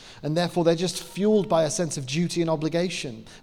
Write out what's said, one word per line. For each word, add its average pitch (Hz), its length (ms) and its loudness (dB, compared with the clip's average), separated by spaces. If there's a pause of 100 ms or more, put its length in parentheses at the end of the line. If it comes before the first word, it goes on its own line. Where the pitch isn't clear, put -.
(240)
and 147 120 -2
therefore 170 300 2
they're 165 100 6
just 175 260 -2
fueled 202 460 2
by 165 160 4
a 147 80 0
sense 170 240 -2
of 139 100 -6
duty 165 360 0
and 165 80 0
obligation, 156 760 -2 (180)